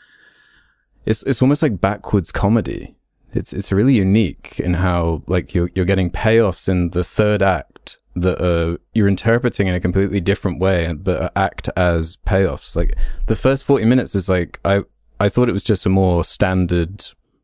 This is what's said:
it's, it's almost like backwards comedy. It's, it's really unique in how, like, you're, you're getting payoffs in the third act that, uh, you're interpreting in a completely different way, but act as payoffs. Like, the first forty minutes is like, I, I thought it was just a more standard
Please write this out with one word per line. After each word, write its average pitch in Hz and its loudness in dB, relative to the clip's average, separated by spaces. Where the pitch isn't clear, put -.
it's, - -2
it's 131 -2
almost 143 2
like 113 -2
backwards 101 -2
comedy. 101 -2
It's, - -6
it's - -8
really 120 4
unique 98 0
in 90 -2
how, 85 0
like, - -2
you're, 87 0
you're 92 0
getting 92 0
payoffs 113 0
in 90 0
the 90 -2
third 104 0
act - -4
that, 90 -2
uh, 85 0
you're 104 4
interpreting 110 0
in 92 0
a 87 -2
completely 95 0
different 92 -2
way, 87 0
but 87 -4
act - -2
as 85 0
payoffs. 92 0
Like, - 0
the 110 0
first 135 0
forty 120 2
minutes 123 2
is 92 -2
like, 90 -2
I, 98 2
I 101 2
thought 123 2
it 113 -2
was 98 -4
just - 0
a 95 2
more 92 2
standard 90 -2